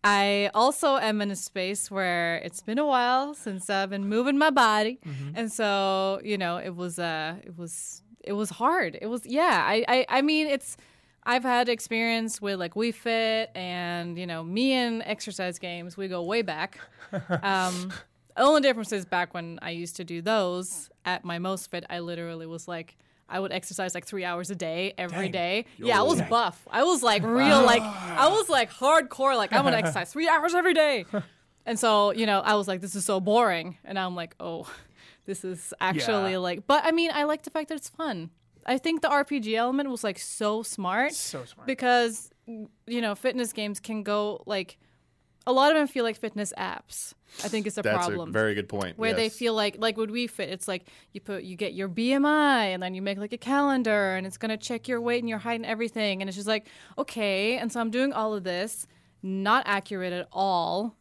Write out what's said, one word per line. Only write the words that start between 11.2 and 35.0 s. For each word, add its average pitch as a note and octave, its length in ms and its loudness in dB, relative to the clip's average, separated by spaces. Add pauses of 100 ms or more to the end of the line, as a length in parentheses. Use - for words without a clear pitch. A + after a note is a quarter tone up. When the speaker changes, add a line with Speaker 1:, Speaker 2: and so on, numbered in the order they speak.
Speaker 1:
I've B3 200 2
had B3 260 2
experience A3+ 680 -2
with, G3+ 200 -2
like, E3+ 160 -4
Wii A3+ 180 0
Fit A3+ 640 0
and, F3 640 -6
you F3+ 80 -6
know, E3 160 -6
me A#3 300 2
and A#3+ 320 0
exercise F#3+ 520 -6
games, F3 400 -10
we G3 100 -6
go F3+ 160 -6
way G#3+ 180 0
back. E3+ 380 -6 (320)
Speaker 2:
<laughs> G3 80 -4 (220)
Speaker 1:
Um, F#3 500 -2 (440)
the - 80 0
only D4 180 8
difference A3+ 300 2
is G3 140 -4
back F3 280 -2
when E3 280 -10
I - 100 -8
used E3+ 240 -8
to F#3 80 -10
do E3+ 180 -8
those F#3 680 -2 (160)
at F3+ 180 -2
my E3+ 160 -6
most F#3 320 -4
fit, F3 180 -8
I F3 100 -6
literally E3+ 460 -8
was E3 220 -12
like, E3 300 -10 (320)
I F3+ 100 -4
would G3 140 -4
exercise, F#3 420 -6
like, F3 100 -8
three F#3+ 200 -6
hours F3 260 -4
a G3 40 -6
day, F3 420 -4
every F3+ 320 -4
Speaker 2:
Dang. - 20 -4
Speaker 1:
day. F3+ 340 -2 (120)
Speaker 3:
Yo. A3+ 100 -4
Speaker 1:
Yeah, G#3+ 120 6
I A3 40 6
was D4 160 4
Speaker 2:
Dang. - 100 -2
Speaker 1:
buff. A3+ 400 0
I A#3+ 140 2
was, E4 180 4
like, G#3+ 220 4
real, A3+ 80 0 (300)
Speaker 2:
Wow. B3 40 10
Speaker 1:
like, A#3 160 8
I G3+ 460 2
was, G4+ 220 4
like, B3+ 220 4
hardcore, C4+ 680 4
like, G3+ 160 0
"I'm C4 100 6
gonna B3 140 4
Speaker 2:
<laughs> G#3+ 60 2
Speaker 1:
exercise E3+ 280 -2
three D#4+ 160 0
hours D#4+ 260 4
every F4+ 220 4
day." C#4+ 300 4 (600)
And A3+ 140 -2
so, G#3 320 6
you A3+ 160 0
know, G3 140 4
I G#3+ 140 2
was G3 120 0
like, F#3 140 -4
"This F#3+ 120 -8
is G3 120 -4
so F#3+ 140 2
boring." F#3 640 2
And G3 120 -6
I'm F#3 180 -4
like, E3+ 240 -10
"Oh, E3+ 300 -8 (280)
<laughs> - 280 -20